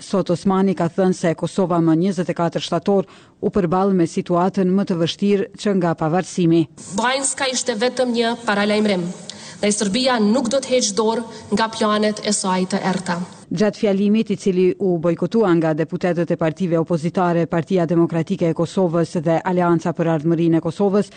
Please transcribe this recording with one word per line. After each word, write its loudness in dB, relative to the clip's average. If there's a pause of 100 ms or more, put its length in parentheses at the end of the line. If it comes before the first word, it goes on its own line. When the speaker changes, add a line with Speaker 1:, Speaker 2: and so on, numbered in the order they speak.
Speaker 1:
sot -2
Osmani 0
ka 0
thënë 0
se 0
Kosova 0
më 4
njëzet -2
e -4
katër -2
shtator 0 (320)
u 0
përball 0
me 4
situatën 0
më 0
të -2
vështirë 0
që -2
nga 0
pavarësimi. 2 (380)
Speaker 2:
Banjska -2
ishte -2
vetëm -2
një 0
paralajmërim, 0 (540)
dhe 2
Serbia 0
nuk 2
do 2
të 0
heqë -2
dorë 0 (280)
nga 0
planet 0
e -2
saj 0
të -2
errta. -4 (280)
Speaker 1:
Gjatë 0
fjalimit, 2
i -2
cili 2 (140)
u 0 (100)
bojkotua 2 (100)
nga 2
deputetët -2
e 0
partive 0
opozitare, 0
Partia 0
Demokratike 0
e 2
Kosovës 0 (100)
dhe 2
Aleanca 2
për 0
Ardhmërinë 2
e 0
Kosovës, 0